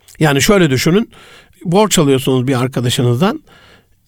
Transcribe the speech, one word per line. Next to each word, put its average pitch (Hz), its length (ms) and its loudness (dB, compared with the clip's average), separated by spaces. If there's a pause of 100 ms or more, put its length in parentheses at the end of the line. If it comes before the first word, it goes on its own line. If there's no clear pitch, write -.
(180)
Yani 143 240 0
şöyle 185 280 2
düşünün. 165 400 0 (540)
Borç 196 340 0
alıyorsunuz 131 480 0
bir 131 140 -2
arkadaşınızdan. 127 840 -2 (640)